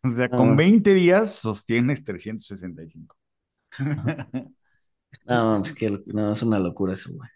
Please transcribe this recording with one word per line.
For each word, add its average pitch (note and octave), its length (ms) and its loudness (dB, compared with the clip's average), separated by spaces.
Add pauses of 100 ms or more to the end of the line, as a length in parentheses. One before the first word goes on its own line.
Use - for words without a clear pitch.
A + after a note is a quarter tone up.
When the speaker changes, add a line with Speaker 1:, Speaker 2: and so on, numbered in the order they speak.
Speaker 1:
O C3 80 0
sea, A#2+ 180 0
Speaker 2:
No. B2 100 -2
Speaker 1:
con C3 180 6
veinte G3+ 380 6
días F#3+ 400 4
sostienes A#2 680 -2
trescientos G#2 420 -10
sesenta F2 380 -14
y E2 60 -20
cinco. - 260 -20 (560)
<laughs> C#3 800 -8 (720)
Speaker 2:
No, A2+ 340 2
es G2 140 -4
que G#2+ 160 -4 (160)
no, G#2 260 -2
es A2 120 -4
una G#2+ 160 2
locura F#2+ 320 -2
eso, - 200 -8
güey. - 240 -18